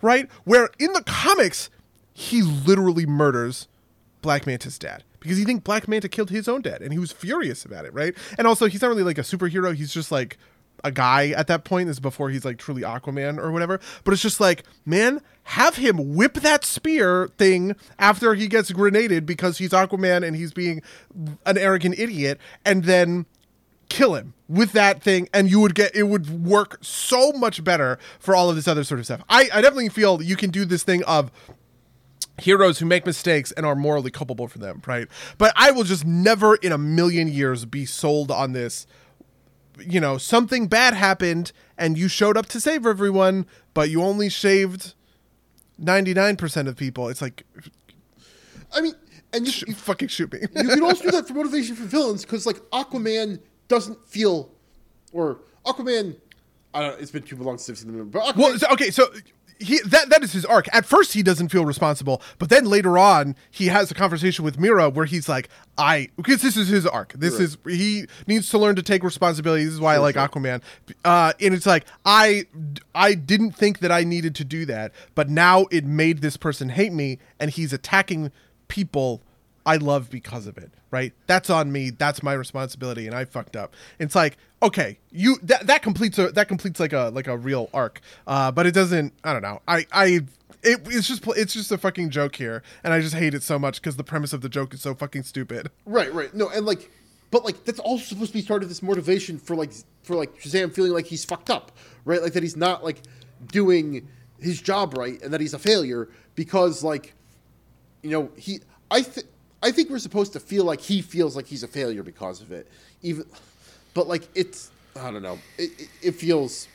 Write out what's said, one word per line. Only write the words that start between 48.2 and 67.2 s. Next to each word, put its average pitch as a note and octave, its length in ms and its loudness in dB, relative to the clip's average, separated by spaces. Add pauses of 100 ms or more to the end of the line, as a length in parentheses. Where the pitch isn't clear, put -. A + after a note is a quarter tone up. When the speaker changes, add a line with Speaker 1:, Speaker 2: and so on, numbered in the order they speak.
Speaker 2:
I D4+ 80 0
mean, D#4+ 120 -2 (400)
and A#3 120 -2
you, C4 60 -4
Speaker 1:
sh-, - 160 -8
Speaker 2:
you A3 80 -8
Speaker 1:
fucking - 340 -4
shoot - 220 -6
me. - 100 -12
Speaker 2:
you G#3+ 60 -6 (220)
can D4 140 4
also F4+ 200 2
do F4+ 80 2
that E4+ 160 0
for B3+ 60 -12
motivation C4 420 -4
for A#3 80 -12
villains, A3 420 -2
'cause, A3+ 200 -6
like, A3 120 -4 (140)
Aquaman A3 680 -4 (280)
doesn't A3 400 -2
feel, F#3+ 440 0 (600)
or D#3+ 280 -4 (260)
Aquaman, A#3 500 -4 (580)
I D3+ 80 -4
don't, C#3+ 200 -6
it's C3+ 100 -14
been D3 120 -10
too - 140 -18
long B2+ 200 -8
since A#2+ 220 -14
I've A2+ 40 -20
seen A2+ 80 -14
the A2+ 60 -12
movie, G#2+ 140 -12
but G3+ 120 -2
Aquaman B3 140 0
Speaker 1:
Well, B3+ 220 6
so, D4+ 140 2
okay, C4+ 180 0
so B3+ 160 4 (520)
he, A3 280 0
that, C#4 220 4
that D4+ 140 8
is F#3+ 80 -6
his F3 140 -4
arc. A3 280 4
At A3+ 120 4
first, F4+ 280 6
he G#3 80 0
doesn't F3 280 2
feel F3 160 2
responsible, C#3+ 560 -2 (160)
but E3+ 120 -4
then C4 160 6
later G3 320 4
on, D#3+ 380 6 (160)
he F#3+ 160 -2
has F#3 240 2
a - 20 -10
conversation E3+ 520 0
with C#3 120 -4
Mira F3+ 320 4
where D3+ 160 -2
he's D3+ 220 -6
like, C3 220 -4 (280)
"I," D3 380 2
because A3+ 260 0
this B3 140 0
is G3+ 140 0
his F#3+ 180 2
arc. A2 260 -4
This D3 200 -2